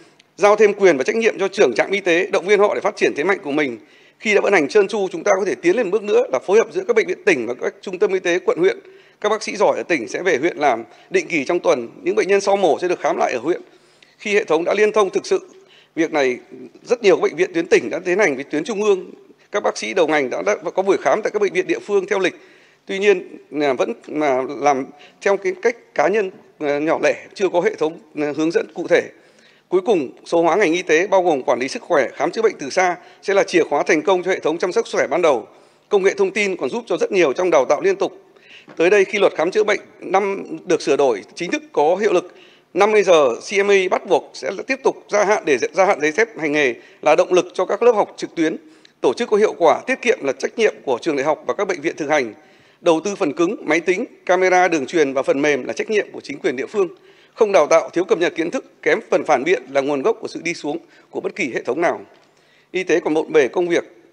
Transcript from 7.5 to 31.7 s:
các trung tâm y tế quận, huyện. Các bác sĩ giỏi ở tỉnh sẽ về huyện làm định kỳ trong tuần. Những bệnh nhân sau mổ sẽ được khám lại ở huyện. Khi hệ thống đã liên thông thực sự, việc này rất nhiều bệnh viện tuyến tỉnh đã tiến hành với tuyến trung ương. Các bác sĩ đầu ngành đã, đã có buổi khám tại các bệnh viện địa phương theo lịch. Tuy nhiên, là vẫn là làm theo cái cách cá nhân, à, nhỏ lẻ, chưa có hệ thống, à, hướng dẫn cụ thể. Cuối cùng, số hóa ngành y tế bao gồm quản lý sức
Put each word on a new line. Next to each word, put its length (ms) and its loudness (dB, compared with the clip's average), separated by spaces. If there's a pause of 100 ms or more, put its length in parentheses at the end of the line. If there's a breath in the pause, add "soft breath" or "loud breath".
các 200 -4
trung 180 2
tâm 140 0
y 60 0
tế 200 0
quận, 180 -2
huyện. 200 2 (440 loud breath)
Các 80 0
bác 140 -4
sĩ 120 -8
giỏi 220 2
ở 60 -4
tỉnh 240 -2
sẽ 140 -6
về 160 2
huyện 200 -2
làm 260 0 (260 loud breath)
định 180 -2
kỳ 180 -4
trong 140 -2
tuần. 300 0 (120)
Những 140 -4
bệnh 120 0
nhân 140 2
sau 160 2
mổ 220 2
sẽ 80 -2
được 120 -2
khám 180 -2
lại 160 -2
ở 60 -4
huyện. 220 -4 (560 soft breath)
Khi 160 -4
hệ 100 2
thống 200 0
đã 100 -2
liên 180 2
thông 180 2
thực 160 -4
sự, 240 -4 (460 soft breath)
việc 180 -2
này 240 0 (460)
rất 200 -2
nhiều 140 6
bệnh 180 -2
viện 180 -2
tuyến 140 -4
tỉnh 220 2
đã 100 -6
tiến 200 -2
hành 160 2
với 80 -8
tuyến 200 -4
trung 200 -4
ương. 280 0 (400 soft breath)
Các 120 -4
bác 140 -2
sĩ 160 -8
đầu 140 2
ngành 220 0
đã, 120 -6
đã 140 0 (200)
có 80 0
buổi 140 2
khám 240 0
tại 100 -4
các 100 -2
bệnh 120 0
viện 140 -2
địa 120 -2
phương 280 -2
theo 120 -2
lịch. 160 -2 (500 soft breath)
Tuy 140 -6
nhiên, 380 0 (140)
là 220 0
vẫn 200 -2 (140)
là 360 -2 (140)
làm 280 0 (360 loud breath)
theo 160 0
cái 240 -4
cách 340 -4
cá 120 2
nhân, 240 0 (280)
à, 200 -2
nhỏ 240 0
lẻ, 120 2 (180)
chưa 160 -2
có 120 0
hệ 140 0
thống, 240 -4 (160)
à, 220 -4
hướng 140 0
dẫn 220 0
cụ 140 -8
thể. 160 4 (640 soft breath)
Cuối 120 2
cùng, 280 0 (160)
số 160 0
hóa 140 2
ngành 180 2
y 80 -2
tế 260 2
bao 160 2
gồm 200 0
quản 160 0
lý 80 -4
sức 160 -10